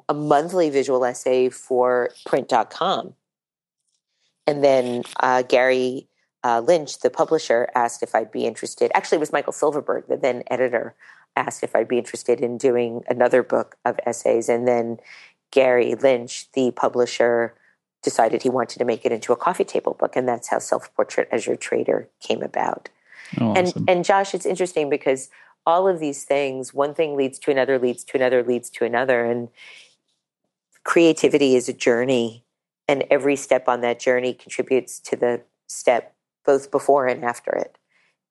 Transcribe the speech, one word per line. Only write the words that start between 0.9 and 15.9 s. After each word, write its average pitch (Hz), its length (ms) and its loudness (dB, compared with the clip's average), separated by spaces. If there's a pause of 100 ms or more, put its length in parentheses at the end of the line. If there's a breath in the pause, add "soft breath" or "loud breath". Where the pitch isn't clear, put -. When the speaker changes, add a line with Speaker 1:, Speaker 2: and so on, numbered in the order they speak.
Speaker 1:
essay 127 440 0
for 123 600 0 (140)
print 135 240 -2
dot 113 220 2
com. 165 440 -4 (1300)
And 147 140 0
then, 123 400 4 (180)
uh, 127 220 2
Gary, 127 680 2 (360)
uh, 117 160 2
Lynch, 151 400 0
the 123 100 0
publisher, 147 640 0
asked 120 280 -2
if - 120 -2
I'd 110 160 0
be 123 160 -4
interested. - 480 -2
Actually, - 220 0
it 160 40 0
was 151 120 -4
Michael 147 200 -2
Silverberg, 143 560 -2
the 127 80 0
then 123 320 -2
editor, 123 460 -2 (400 soft breath)
asked - 300 -4
if - 100 -4
I'd 113 140 0
be 123 100 0
interested 117 420 -2
in 120 160 -2
doing 120 520 0
another 123 340 2
book 120 420 -4
of 120 220 -2
essays. 117 420 0
And 120 180 0
then 117 320 0 (520 loud breath)
Gary 123 460 2